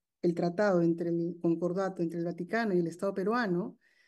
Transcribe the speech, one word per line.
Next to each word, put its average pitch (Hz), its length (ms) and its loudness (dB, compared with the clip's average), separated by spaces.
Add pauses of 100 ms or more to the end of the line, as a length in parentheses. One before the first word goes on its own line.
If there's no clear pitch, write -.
(220)
el 175 120 2
tratado 175 480 2
entre 170 300 2
el 170 300 -2
concordato 175 600 0
entre 170 180 -2
el 170 60 -4
Vaticano 185 480 -2
y 180 60 4
el 170 80 2
Estado 196 260 -4
peruano 196 640 -2 (300)